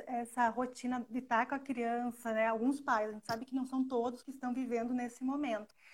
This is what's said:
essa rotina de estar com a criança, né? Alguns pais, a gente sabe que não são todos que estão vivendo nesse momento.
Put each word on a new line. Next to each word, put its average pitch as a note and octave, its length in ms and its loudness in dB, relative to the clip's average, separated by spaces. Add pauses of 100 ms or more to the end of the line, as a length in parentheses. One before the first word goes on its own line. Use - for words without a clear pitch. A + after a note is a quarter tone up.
essa A#3+ 440 0
rotina B3 600 -2
de A3+ 80 -4
estar A#3+ 300 2
com C#4 80 -2
a C4+ 40 -4
criança, A#3+ 760 -2
né? A3 120 4
Alguns A3+ 340 2
pais, A3 300 2
a G#3+ 40 -6
gente G#3+ 120 -12
sabe A3+ 200 -4
que B3+ 100 -8
não C4 100 0
são C4 180 0
todos A#3+ 380 0
que - 80 -14
estão B3+ 240 -4
vivendo A#3+ 400 0
nesse B3 300 -4
momento. C4 500 -2 (200)